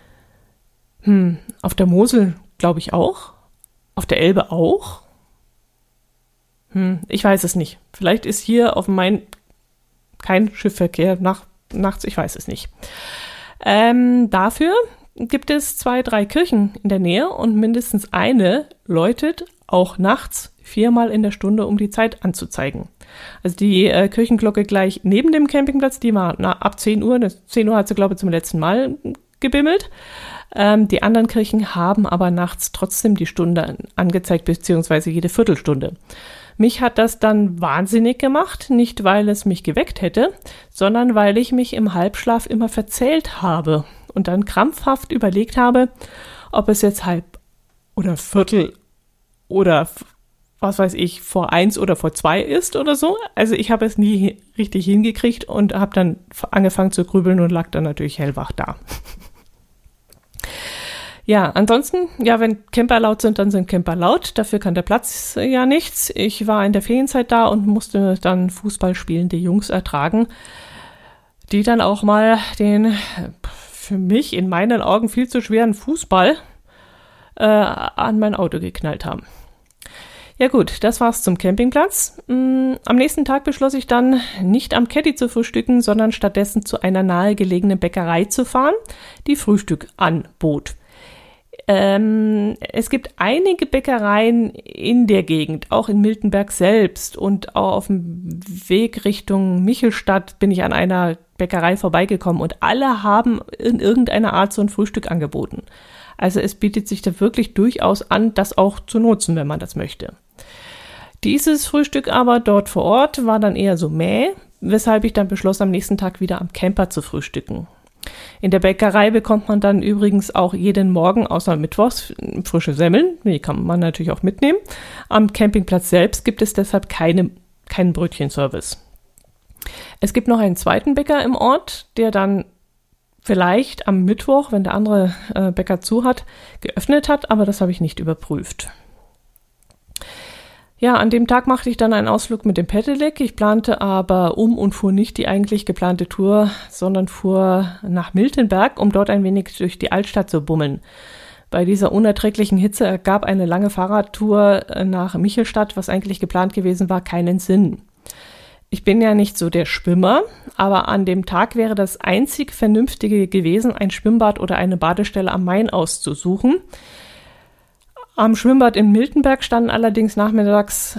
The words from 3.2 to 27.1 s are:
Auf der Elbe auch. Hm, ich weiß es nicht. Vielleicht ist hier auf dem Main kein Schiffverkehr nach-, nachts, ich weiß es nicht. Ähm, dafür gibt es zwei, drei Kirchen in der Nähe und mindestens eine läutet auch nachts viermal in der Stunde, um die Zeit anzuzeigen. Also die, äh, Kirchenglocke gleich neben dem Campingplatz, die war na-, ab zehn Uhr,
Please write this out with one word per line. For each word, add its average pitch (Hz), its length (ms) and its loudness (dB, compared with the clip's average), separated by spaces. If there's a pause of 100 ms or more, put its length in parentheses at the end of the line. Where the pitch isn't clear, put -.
Auf 190 100 -4
der - 140 0
Elbe 175 320 0
auch. 165 480 -2 (1700)
Hm, 185 380 -2
ich - 160 -2
weiß 196 180 4
es 175 140 -2
nicht. 160 220 -4 (140)
Vielleicht 190 340 0
ist 202 120 -4
hier 233 380 2
auf 185 80 -4
dem 196 100 0
Main 190 280 0 (960)
kein 202 360 0
Schiffverkehr 185 640 -2
nach-, 185 280 -4 (260)
nachts, 196 320 -4
ich - 120 -10
weiß - 200 -6
es - 100 -16
nicht. - 220 -12 (960)
Ähm, 240 680 4
dafür 220 420 0 (420)
gibt 254 360 -6
es 294 280 -4
zwei, 247 240 -2
drei 208 240 -2
Kirchen 220 460 0 (100)
in 202 60 -2
der 196 100 0
Nähe 190 300 0
und 220 280 0
mindestens 220 560 0
eine 220 540 2 (180)
läutet 240 640 -2 (200)
auch 185 320 0
nachts - 640 -2
viermal 233 480 2
in 214 120 0
der 208 80 0
Stunde, 202 360 -2
um 208 120 0
die 202 120 -2
Zeit 226 340 -2
anzuzeigen. - 640 -6 (540)
Also 180 140 -4
die, 202 300 4
äh, 196 220 4
Kirchenglocke 214 560 2
gleich 196 400 -2
neben 233 280 2
dem 302 140 4
Campingplatz, 269 540 0
die 233 140 0
war 180 240 0
na-, 190 140 -2
ab - 260 -4
zehn 214 240 0
Uhr, 247 160 2